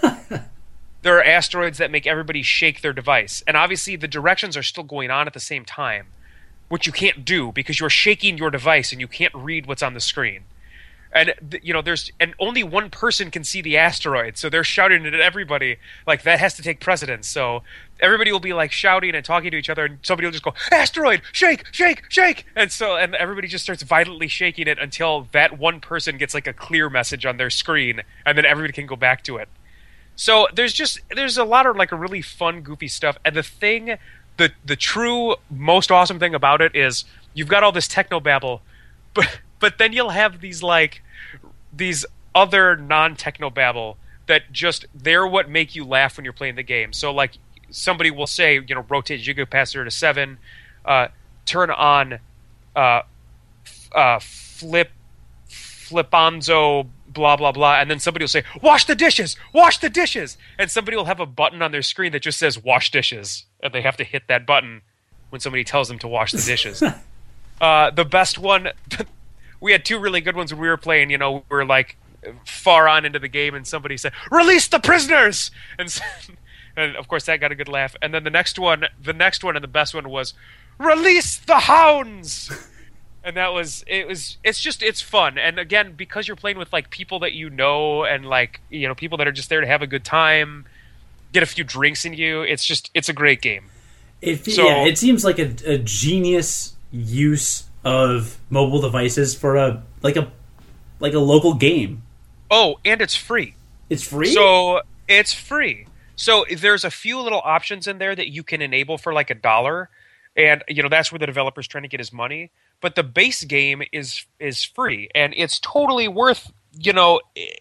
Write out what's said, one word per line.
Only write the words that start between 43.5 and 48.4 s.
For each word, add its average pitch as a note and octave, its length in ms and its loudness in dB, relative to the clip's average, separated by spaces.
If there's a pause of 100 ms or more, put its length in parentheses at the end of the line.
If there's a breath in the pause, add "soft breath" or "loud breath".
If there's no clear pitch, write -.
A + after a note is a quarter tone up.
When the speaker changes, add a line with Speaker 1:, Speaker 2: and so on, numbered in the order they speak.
Speaker 2:
that D#3 240 2
just, D#3+ 420 -4
they're E3 320 2
what F#3 240 0
make D#3 260 -4
you D3+ 100 -12
laugh C3+ 320 0
when D3 80 -14
you're B2 80 -12
playing C3 220 -8
the C3 60 -8
game. A#2+ 320 -4
So, D3 180 -6
like, C#3 260 -2 (340)
somebody E3 400 -2
will C#3+ 160 -6
say, D#3 320 2